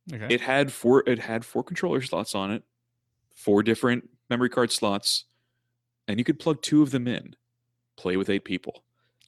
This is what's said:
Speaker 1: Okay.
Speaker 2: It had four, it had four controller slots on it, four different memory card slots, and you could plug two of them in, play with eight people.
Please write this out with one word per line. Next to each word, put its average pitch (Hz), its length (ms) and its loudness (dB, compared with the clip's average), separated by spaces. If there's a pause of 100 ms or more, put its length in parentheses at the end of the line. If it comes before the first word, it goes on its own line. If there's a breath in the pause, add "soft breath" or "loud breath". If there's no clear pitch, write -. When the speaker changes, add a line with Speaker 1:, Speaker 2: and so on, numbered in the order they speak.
(120)
Speaker 1:
Okay. 107 200 -4
Speaker 2:
It 120 80 2
had 135 320 0
four, 127 320 6
it 123 140 2
had 113 260 -6
four - 200 -6
controller 170 360 -4
slots - 360 -6
on 98 160 -4
it, 113 100 -6 (720)
four 104 300 2
different 120 440 0 (220)
memory 123 200 0
card 120 200 0
slots, - 540 -2 (840)
and 107 140 -2
you 123 40 -2
could 151 140 0
plug 156 240 -2
two 151 180 4
of 139 120 4
them 123 160 -2
in, - 260 -8 (640)
play 92 200 -2
with 98 140 0
eight 98 140 -2
people. - 400 -10 (440)